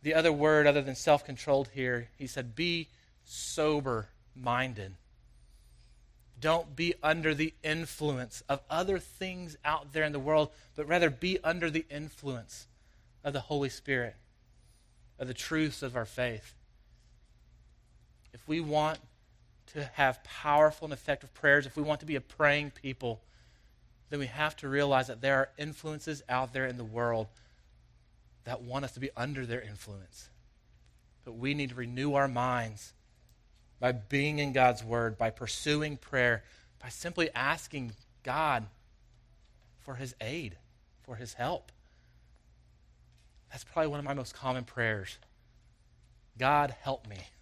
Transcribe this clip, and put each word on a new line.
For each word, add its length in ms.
The 120
other 180
word 360
other 140
than 120
self-controlled 800
here, 420
he 120
said, 260
"Be 340
sober-minded." 1700
Don't 360
be 160
under 300
the 300
influence 880
of 180
other 300
things 680
out 300
there 100
in 80
the 60
world, 320
but 100
rather 220
be 340
under 280
the 180
influence 760
of 100
the 80
Holy 300
Spirit, 440
of 80
the 60
truths 500
of 140
our 80
faith. 480
If 120
we 140
want 380
to 160
have 280
powerful 640
and 80
effective 400
prayers, 320
if 140
we 40
want 180
to 60
be 100
a 40
praying 520
people, 500
then 80
we 80
have 300
to 120
realize 380
that 160
there 140
are 200
influences 720
out 240
there 140
in 100
the 80
world 440
that 180
want 240
us 80
to 80
be 160
under 300
their 160
influence. 680
But 80
we 220
need 160
to 40
renew 380
our 160
minds 640
by 120
being 460
in 140
God's 320
Word, 340
by 120
pursuing 640
prayer, 480
by 80
simply 460
asking 580
God 420
for 160
His 240
aid, 360
for 140
His 180
help. 380
That's 140
probably 240
one 100
of 60
my 100
most 180
common 320
prayers. 540
"God, 440
help 260
me. 100